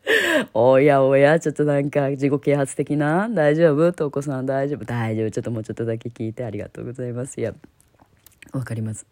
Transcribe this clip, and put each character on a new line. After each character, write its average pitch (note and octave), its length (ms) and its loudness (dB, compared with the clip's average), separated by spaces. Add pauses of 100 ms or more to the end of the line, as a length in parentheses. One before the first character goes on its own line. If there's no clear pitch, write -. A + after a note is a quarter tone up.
<laughs> E4+ 500 0
お B2+ 240 6
や C#3 240 6
お C3+ 140 4
や、 D3 220 6
ち D#3 100 -2
ょ - 20 0
っ - 40 -14
と D3 100 0
な C#3+ 140 2
ん C#3+ 120 -2
か C#3 180 0
自 C#3 220 0
己 C#3+ 80 0
啓 C#3+ 160 2
発 C#3 200 -2
的 D3 220 -2
な？ D#3+ 320 0
大 D3+ 260 2
丈 D#3+ 200 4
夫？ E3+ 180 2
ト D3+ 140 -4
ー - 20 -6
コ C#3 140 -6
さ C3+ 180 -6
ん、 C3 60 -4
大 C#3 200 -2
丈 C#3+ 100 -6
夫？ A2+ 80 -12
大 A#2 300 -4
丈 A2 120 -2
夫。 - 20 -4
ち G#2 80 -6
ょ B2 40 -2
っ - 20 -14
と B2 80 -6
も A#2 80 -6
う G#2+ 40 -8
ち - 60 -10
ょ A2+ 40 -10
っ - 20 -8
と A#2 100 -6
だ A2+ 140 -4
け A#2+ 100 -12
聞 A#2 180 -8
い A2 60 -8
て。 B2+ 100 -10
あ A#2 60 -8
り G#2 80 -10
が - 120 -10
と A#2+ 120 -14
う A#2 40 -10
ご A#2+ 80 -12
ざ B2+ 140 -10
い B2 60 -8
ま B2 140 -8
す。 - 120 -12
い A#2 40 -2
や、 A2 100 -4 (1000)
わ C3 100 -4
か A#2 100 -8
り A2+ 80 -4
ま A2 120 -6
す。 - 180 -14